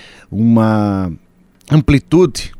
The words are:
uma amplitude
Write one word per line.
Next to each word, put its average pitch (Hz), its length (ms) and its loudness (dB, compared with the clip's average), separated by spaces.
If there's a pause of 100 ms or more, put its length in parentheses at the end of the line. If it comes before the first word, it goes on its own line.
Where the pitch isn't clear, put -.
(280)
uma 104 840 0 (580)
amplitude 151 880 0